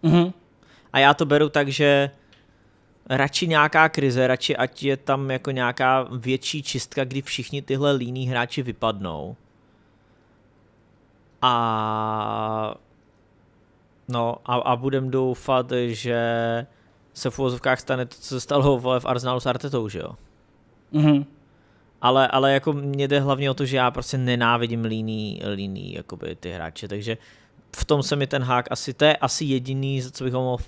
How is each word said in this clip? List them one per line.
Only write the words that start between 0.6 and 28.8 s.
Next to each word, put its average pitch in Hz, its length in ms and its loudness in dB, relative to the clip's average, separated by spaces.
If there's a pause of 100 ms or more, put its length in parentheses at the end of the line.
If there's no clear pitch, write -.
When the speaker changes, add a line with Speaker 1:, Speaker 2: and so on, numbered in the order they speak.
Speaker 2:
A 135 60 4
já 139 140 8
to 156 120 2
beru 147 240 4
tak, 143 200 0
že 139 400 4 (1000)
radši 139 380 0
nějaká 156 420 6
krize, 131 380 2
radši 127 300 0
ať 131 260 -2
je 135 140 0
tam 139 340 -2
jako 131 200 -4
nějaká 127 600 2
větší 127 520 -4
čistka, - 400 -4
kdy 131 180 -6
všichni 139 400 -8
tyhle 139 300 0
líní 127 360 -2
hráči 123 360 -2
vypadnou. 98 720 -4 (2000)
A, 110 1300 0 (1300)
no, 117 380 -2
a, 123 100 0
a 123 200 2
budem 131 360 -2
doufat, 127 600 0 (160)
že 117 320 -2 (920)
se - 160 -4
v 117 100 -10
uvozovkách 127 400 0
stane 127 260 -4
to, 123 140 -20
co - 160 -16
se 127 40 -4
stalo, 139 400 2
vole, 127 200 0
v 123 60 -8
Arsenalu 127 340 -2
s - 60 -8
Artetou, 123 440 -4
že 95 100 -10
jo? 82 120 -10 (800)
Speaker 1:
Mhm. 151 340 4 (760)
Speaker 2:
Ale, 131 260 4
ale 139 260 4
jako 139 200 0
mně 139 340 -2
jde 143 120 2
hlavně 139 320 0
o - 20 0
to, 139 120 -2
že 131 120 -2
já 123 140 2
prostě 127 260 -6
nenávidím 120 680 0
líný, 110 560 -4 (140)
líný, 95 380 -8
jakoby, 82 420 -12
ty 90 160 -12
hráče, 82 360 -10
takže 104 300 -6 (580)
v - 100 -4
tom 143 180 2
se 147 120 0
mi 139 120 -2
ten 135 160 -2
hák 123 280 0
asi, 123 220 -6